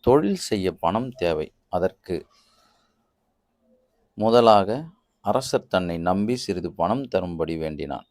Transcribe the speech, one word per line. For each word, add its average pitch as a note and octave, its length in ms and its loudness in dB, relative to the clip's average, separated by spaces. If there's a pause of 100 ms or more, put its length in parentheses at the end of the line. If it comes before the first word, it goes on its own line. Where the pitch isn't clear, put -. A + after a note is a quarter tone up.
தொழில் F3 380 4
செய்ய F#2+ 340 -2
பணம் G#2 380 -2
தேவை, E2+ 360 -2 (220)
அதற்கு F2+ 460 -4 (2000)
முதலாக A2 500 6 (560)
அரசர் B2 420 -2
தன்னை F2 320 -2
நம்பி G2 380 0
சிறிது F2+ 360 -4
பணம் G#2 360 -2
தரும்படி E2+ 500 -4
வேண்டினான். D2+ 520 -8